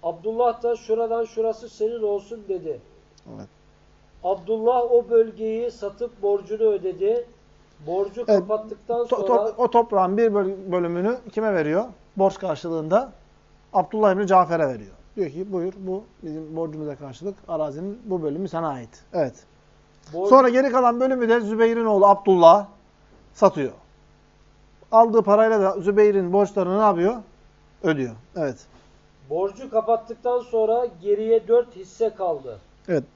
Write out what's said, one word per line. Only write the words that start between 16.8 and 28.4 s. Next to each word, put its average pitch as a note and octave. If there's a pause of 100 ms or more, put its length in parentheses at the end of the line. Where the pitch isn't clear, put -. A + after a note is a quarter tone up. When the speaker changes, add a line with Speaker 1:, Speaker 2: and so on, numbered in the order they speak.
Speaker 2:
karşılık D3 (140)
arazinin F3
bu F#3
bölümü D#3
sana E3
ait." B2 (100)
Evet. C#3+ (760)
Speaker 1:
Borcu F3+
Speaker 2:
Sonra B3+
geri B3+
kalan A#3+
bölümü B3+
de A#3
Zübeyir'in A3+
oğlu G3+
Abdullah G3 (680)
satıyor. D#3+ (1200)
Aldığı A3+
parayla G#3+
da F#3+
Zübeyir'in G3
borçlarını F#3+
ne A3
yapıyor? G3+ (680)
Ödüyor. C3+ (220)
Evet. C#3+ (720)